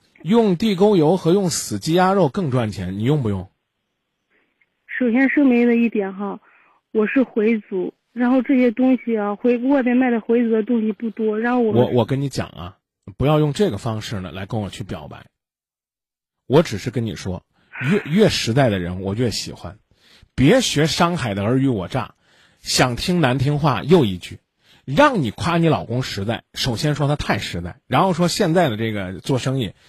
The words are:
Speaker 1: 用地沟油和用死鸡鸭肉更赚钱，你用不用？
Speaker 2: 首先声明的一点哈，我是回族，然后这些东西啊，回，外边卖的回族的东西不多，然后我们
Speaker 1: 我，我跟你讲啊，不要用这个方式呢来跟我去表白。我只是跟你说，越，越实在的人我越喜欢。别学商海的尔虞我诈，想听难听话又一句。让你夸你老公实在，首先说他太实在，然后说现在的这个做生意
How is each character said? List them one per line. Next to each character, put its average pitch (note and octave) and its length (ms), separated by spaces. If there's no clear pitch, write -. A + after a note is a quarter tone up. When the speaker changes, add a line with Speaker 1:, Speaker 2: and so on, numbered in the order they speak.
Speaker 1:
用 G#3 340
地 A3 180
沟 G3+ 220
油 D#3+ 200
和 E3 160
用 F#3+ 180
死 - 280
鸡 D#3+ 140
鸭 F#3 220
肉 F3+ 140
更 E3+ 220
赚 A#2+ 200
钱， F#2+ 280
你 G#2+ 60
用 C#3+ 180
不 A2+ 60
用？ F#2+ 220
Speaker 2:
首 B3 260
先 C4 160
声 C#4+ 180
明 A#3+ 220
的 A#3 80
一 A#3 140
点 G3 240
哈， G3 260
我 G#3+ 140
是 C4 160
回 A3+ 380
族， F#3 320
然 B3 180
后 C4 100
这 C4 160
些 B3 140
东 B3+ 260
西 A#3 200
啊， G3+ 180
回， A#3+ 240
外 C4+ 240
边 B3 160
卖 B3+ 120
的 A#3 100
回 A#3 220
族 A3+ 80
的 A3 120
东 A#3 180
西 G#3+ 120
不 A3+ 180
多， G#3+ 280
然 A#3+ 140
后 B3 80
我 A3 120
们 E3 100
Speaker 1:
我， B2 80
我 A#2 160
跟 C3+ 160
你 C#3 80
讲 - 180
啊， F2 300
不 B2+ 80
要 D3+ 120
用 D3+ 140
这 G3+ 180
个 G2+ 60
方 A2 240
式 - 180
呢 F2+ 140
来 F#2+ 140
跟 G#2+ 160
我 F#2 80
去 - 120
表 E2 260
白。 - 180
我 C#3 160
只 A2 160
是 A#2+ 120
跟 A#2 140
你 G2+ 100
说， F2+ 300
越， E3 240
越 F#3 240
实 A2+ 240
在 C3 160
的 G2 80
人 F2+ 240
我 G2 120
越 A#2 160
喜 - 220
欢。 - 260
别 D#3 280
学 D3 240
商 E3+ 320
海 B2 160
的 G2+ 100
尔 B2 140
虞 C3+ 100
我 G2 180
诈， - 280
想 B2+ 360
听 F3+ 240
难 C3 180
听 C#3+ 200
话 C3+ 240
又 D#3 240
一 F#2 100
句。 - 220
让 A3+ 380
你 A2 80
夸 E3+ 280
你 E3 100
老 G#2+ 160
公 A#2+ 180
实 G2 220
在， A2 200
首 A2+ 240
先 D3+ 160
说 C#3 140
他 D3 60
太 - 220
实 F#2 240
在， F2 260
然 C3+ 180
后 F#3+ 100
说 F3 120
现 E3 280
在 F3 160
的 G#2 80
这 A2+ 120
个 F#2+ 300
做 C3+ 180
生 C3+ 220
意 G2 140